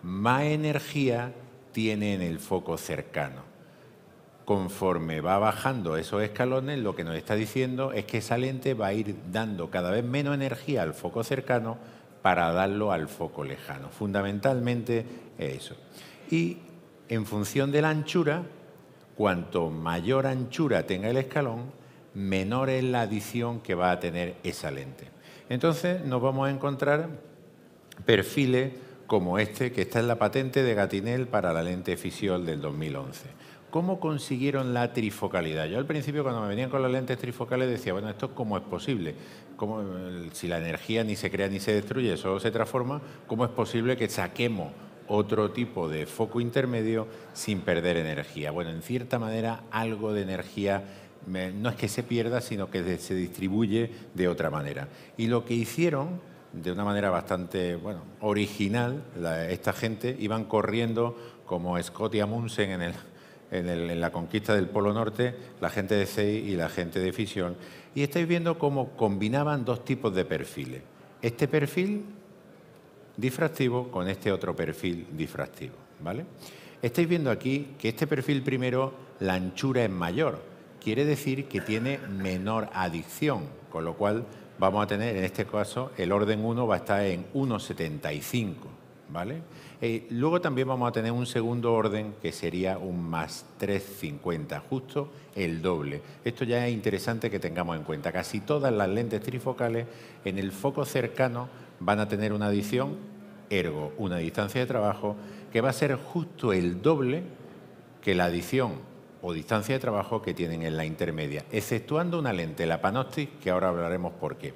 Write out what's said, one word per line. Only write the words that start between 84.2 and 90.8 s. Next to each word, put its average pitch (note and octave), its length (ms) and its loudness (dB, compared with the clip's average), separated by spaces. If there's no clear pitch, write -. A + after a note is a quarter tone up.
vamos G2 240 6
a G2 40 0
tener, G#2 300 0
en F#2 60 2
este F#2 220 0
caso, G#2+ 520 -2
el F#2 140 2
orden G#2 340 4
uno A#2 220 2
va G#2 80 6
a - 20 2
estar G2+ 260 2
en F2+ 300 0
uno C3 260 2
setenta D#2 540 -4
y D2+ 80 -4
cinco, G2+ 480 -4
¿vale? C#3+ 320 -6
Eh, A#2 300 -2
luego D3+ 280 4
también C3+ 280 2
vamos B2 200 2